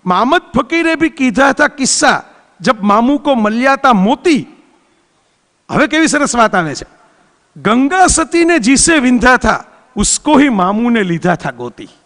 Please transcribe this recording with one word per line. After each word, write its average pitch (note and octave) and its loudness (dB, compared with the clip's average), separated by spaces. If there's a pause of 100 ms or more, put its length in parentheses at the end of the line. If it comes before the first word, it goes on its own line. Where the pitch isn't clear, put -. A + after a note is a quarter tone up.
મામદ A#3 0 (160)
ફકીરે E4 -2
ભી D#4 -2
કીધા C4 0
થા D4 0
કિસ્સા, B3+ -2 (380)
જબ G3+ -2
મામુ A#3 2
કો C#4+ -2
મલ્યા A#3+ 0
થા C4+ 2
મોતી. A3+ 0 (1200)
હવે A3 0
કેવી D4+ 0
સરસ C4 -2
વાત A3+ 2
આવે D#3 -2
છે. - -14 (760)
"ગંગા C#4 2
સતી E4 0
ને E4 2
જીસે C#4 2
વિંધા B3 2
થા, G#3+ -2 (320)
ઉસકો C4 0
હી C#4+ 4
મામુ G#3 0
ને A3+ 0
લીધા E3+ -2
થા D3 -8
ગોતી." A#2+ -14 (180)